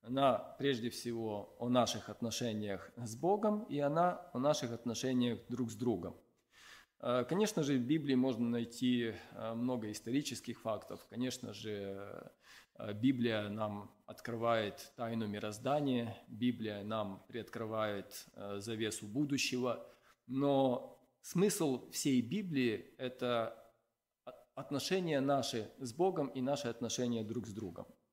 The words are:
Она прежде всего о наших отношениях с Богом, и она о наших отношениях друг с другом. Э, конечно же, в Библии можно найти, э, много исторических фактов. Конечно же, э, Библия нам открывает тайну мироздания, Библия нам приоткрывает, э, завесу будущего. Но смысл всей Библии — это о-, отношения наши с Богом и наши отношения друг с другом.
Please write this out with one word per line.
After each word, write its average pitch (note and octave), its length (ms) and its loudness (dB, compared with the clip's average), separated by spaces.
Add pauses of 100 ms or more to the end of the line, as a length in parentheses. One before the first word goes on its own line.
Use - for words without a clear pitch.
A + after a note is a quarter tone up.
Она B2+ 360 6 (200)
прежде B2+ 300 2
всего A2 680 -4
о A#2+ 100 -2
наших A#2+ 400 4
отношениях G#2+ 880 -4
с A#2 200 -8
Богом, G#3 480 2
и C#3+ 160 -4
она E3 520 2
о B2 60 -4
наших C#3 340 2
отношениях A#2+ 680 0 (100)
друг A#2+ 220 -4
с G#2+ 40 -10
другом. G2+ 420 -2 (840)
Э, B2 280 2
конечно G3+ 340 2
же, C#3+ 140 2
в B2+ 60 2
Библии C#3 320 2
можно B2+ 340 2
найти, A#2+ 640 2 (200)
э, A2 220 -6
много A#2 360 -2
исторических A#2 720 -4
фактов. - 500 -6
Конечно A#2+ 420 -4
же, G2+ 760 -8 (480)
э, G#2+ 160 -6
Библия A2+ 540 2
нам G#2 420 -4 (160)
открывает A2+ 920 0
тайну A2+ 300 -2
мироздания, A2+ 880 0 (120)
Библия G#2+ 560 -2
нам G#2 440 -4
приоткрывает, A2 1040 -4
э, G2+ 260 -6
завесу G#2+ 460 -2
будущего. B2+ 760 0 (420)
Но C3 680 4 (260)
смысл E3 680 2
всей C3 320 4
Библии — C3 760 0
это B2 540 0 (720)
о-, C3+ 60 -14 (240)
отношения D3+ 680 0
наши C3 480 2 (120)
с B2+ 120 -6
Богом E3 360 2
и C3 120 -6
наши C3+ 280 0
отношения A#2 560 -2
друг A2+ 220 -4
с A2 60 -10
другом. F#2+ 340 -8 (260)